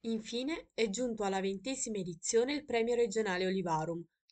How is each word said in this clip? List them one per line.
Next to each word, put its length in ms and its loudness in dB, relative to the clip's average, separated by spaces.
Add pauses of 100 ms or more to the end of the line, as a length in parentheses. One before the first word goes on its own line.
Infine 680 -4
è 160 2
giunto 360 -2
alla 160 0
ventesima 580 -2
edizione 560 2
il 100 -4
premio 300 2
regionale 520 2
Olivarum, 560 0 (300)